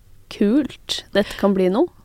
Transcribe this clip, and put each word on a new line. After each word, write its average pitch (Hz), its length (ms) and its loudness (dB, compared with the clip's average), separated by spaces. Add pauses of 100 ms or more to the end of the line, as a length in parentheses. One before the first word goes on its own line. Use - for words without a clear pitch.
(300)
"Kult, - 760 -2 (100)
dette - 260 -2
kan 202 160 2
bli 185 140 2
noe"? 262 180 2 (180)